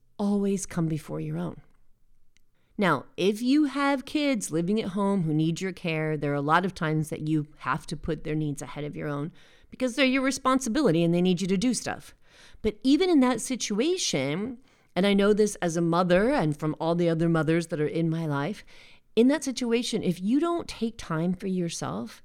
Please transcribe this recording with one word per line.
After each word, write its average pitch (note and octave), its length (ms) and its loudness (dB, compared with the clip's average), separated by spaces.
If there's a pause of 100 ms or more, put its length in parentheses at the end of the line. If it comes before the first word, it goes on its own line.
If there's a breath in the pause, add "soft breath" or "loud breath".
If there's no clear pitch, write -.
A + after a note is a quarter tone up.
(180)
always G3+ 460 0
come E3+ 240 -2
before D#3 320 -6
your D#3 160 -6
own? E3+ 240 -8 (1160)
Now, E3 260 2 (140)
if G#3 240 0
you C#4+ 240 4
have C#4 400 -2
kids C#4 440 -2
living F3 300 0
at G3 120 -4
home G3 320 0
who D#3 100 0
need D#3+ 260 2
your F#3+ 120 -4
care, D#3 440 -2
there D3 160 -2
are - 20 0
a C#3+ 60 -2
lot D#3+ 240 4
of F3+ 100 -2
times D#3 360 -2
that D3+ 180 -6
you D3+ 180 0 (120)
have C#3 300 -4
to D#3+ 100 -6
put D3+ 260 -6
their D#3 100 -4
needs D3+ 280 -4
ahead D3 220 -10
of D3+ 120 -10
your D#3 120 -8
own C#3+ 240 -6 (380 soft breath)
because B3 260 -4
they're C#4 100 4
your C4 160 2
responsibility C4 840 2
and E3+ 80 4
they F3 80 2
need F#3+ 220 2
you G3 40 -2
to F#3+ 120 0
do A#3 160 0
stuff. - 400 -8 (480 loud breath)
But G#3 200 -2
even D4+ 280 4
in D#4 100 6
that B3 220 2
situation, G#3+ 1120 -2 (400 soft breath)
and F#3+ 100 2
I G3+ 60 4
know G3+ 220 6
this G#3 220 2
as E3+ 200 -2
a F3 60 0
mother F3+ 480 4
and D#3 280 0
from D#3 220 -2
all E3 140 0
the F3 160 2
other E3 180 2
mothers E3 380 2
that D3+ 160 -4
are D3+ 40 0
in E3 220 0
my E3 160 -2
life, D3 400 -4 (520 loud breath)
in A#3+ 120 8
that D4 160 2
situation, A#3 580 -2
if F3+ 180 0
you A3+ 200 2
don't E4+ 280 -2
take A3+ 280 -6
time E3+ 380 -2
for G3 140 -8
yourself F3 760 -6